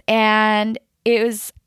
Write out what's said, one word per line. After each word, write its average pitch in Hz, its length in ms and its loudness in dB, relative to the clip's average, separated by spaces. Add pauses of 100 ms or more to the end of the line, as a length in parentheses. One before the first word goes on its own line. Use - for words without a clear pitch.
And 214 720 0 (280)
it 233 200 2
was, 220 260 -6 (160)